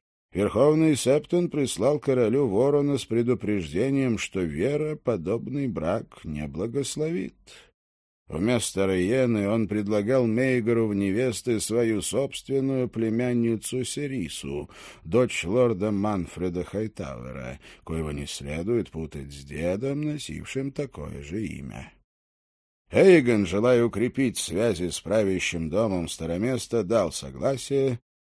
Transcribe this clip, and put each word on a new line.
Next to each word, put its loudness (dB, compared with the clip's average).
Верховный 4
Септон 2
прислал 0
королю 2
Ворона 2
с -8
предупреждением, 0
что -4
Вера -2
подобный -2
брак -4
не -6
благословит. -4
Вместо 0
Рейены 2
он 0
предлагал 2
Мейгару 2
в -2
невесты 0
свою 2
собственную -2
племянницу 0
Серису, -6
дочь 2
лорда 2
Манфреда -2
Хайтауэра, -8
коего -4
не -6
следует -4
путать -10
с -16
дедом, -4
носившим -6
такое -8
же -6
имя. -12
Эйгон, 8
желая 4
укрепить 0
связи 0
с -6
правящим 0
домом 0
Староместа, -2
дал 2
согласие, -2